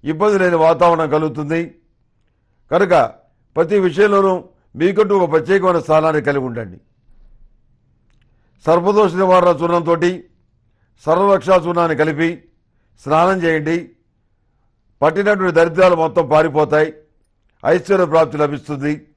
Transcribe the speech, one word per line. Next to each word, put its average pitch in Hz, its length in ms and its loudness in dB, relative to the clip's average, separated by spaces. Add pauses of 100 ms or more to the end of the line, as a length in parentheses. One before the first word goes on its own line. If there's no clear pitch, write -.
ఇబ్బంది 190 360 -2
లేని 180 160 0
వాతావరణం 160 540 2
కలుగుతుంది. 151 720 -4 (880)
కనుక 180 220 2 (600)
ప్రతి 170 240 0
విషయంలోనూ 196 640 0 (320)
మీకంటూ 196 440 0
ఒక 165 120 0
ప్రత్యేకమైన 180 480 0
స్థానాన్ని 156 420 0
కలిగి 139 240 -2
ఉండండి. 113 320 -12 (1900)
సర్పదోష 180 480 2
నివారణ 180 480 2
చూర్ణంతోటి 170 680 -2 (760)
సర్వరక్షా 185 500 2
చూర్ణాన్ని 170 420 -2
కలిపి 156 520 -4 (540)
స్నానం 170 400 0
చేయండి. 160 480 -4 (1080)
పట్టినటువంటి 185 540 0
దరిద్రాలు 170 400 4
మొత్తం 160 340 -2
పారిపోతాయి. 156 640 0 (720)
ఐశ్వర్య 180 400 0
ప్రాప్తి 156 320 0
లభిస్తుంది. 147 800 -4